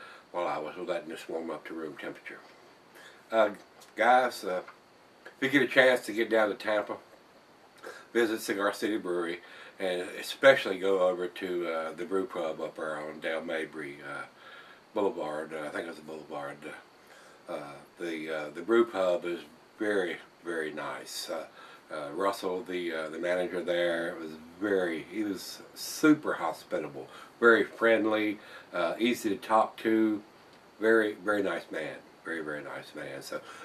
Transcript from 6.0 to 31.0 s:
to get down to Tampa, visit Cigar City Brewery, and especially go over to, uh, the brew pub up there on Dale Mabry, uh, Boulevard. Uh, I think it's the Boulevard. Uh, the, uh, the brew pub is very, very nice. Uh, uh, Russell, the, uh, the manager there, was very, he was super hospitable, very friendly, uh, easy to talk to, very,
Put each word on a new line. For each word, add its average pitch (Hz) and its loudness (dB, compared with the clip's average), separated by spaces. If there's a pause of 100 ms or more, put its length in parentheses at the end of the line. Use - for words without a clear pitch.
to 110 -6
get 107 0
down 110 4
to 95 -4
Tampa, 104 -2 (1160)
visit 110 2
Cigar 101 0
City 107 0
Brewery, 87 -2 (400)
and 90 -2 (180)
especially 110 6
go 95 4
over 90 0
to, 87 -4
uh, 80 -4
the 85 -8
brew 92 0
pub 82 -6
up 76 -6
there 78 -4
on 78 -10
Dale 82 -4
Mabry, 78 -6
uh, 73 -10 (680)
Boulevard. 80 -2
Uh, 76 -6
I - -6
think 87 -6
it's 80 -10
the 78 -18
Boulevard. 76 -10 (920)
Uh, 85 -6 (420)
the, 82 -6
uh, 80 -6
the 85 -10
brew 113 6
pub 90 0
is 87 -4 (380)
very, 98 0 (280)
very 80 -4
nice. 78 -8
Uh, 80 -6 (460)
uh, 73 -6
Russell, 92 0
the, 87 -4
uh, 80 -4
the 80 -8
manager 90 0
there, 85 0
was 80 -8 (300)
very, 90 0
he 107 -2
was 98 -6 (140)
super - 4
hospitable, - -6 (300)
very 113 10
friendly, 107 2 (340)
uh, 87 0
easy 110 2
to 98 0
talk - 2
to, 110 2 (580)
very, 110 4